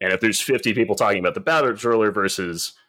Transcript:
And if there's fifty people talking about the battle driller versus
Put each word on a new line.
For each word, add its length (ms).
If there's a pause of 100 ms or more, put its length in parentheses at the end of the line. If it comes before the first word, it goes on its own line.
And 100
if 100
there's 200
fifty 320
people 220
talking 240
about 160
the 40
battle 340
driller 380
versus 600 (160)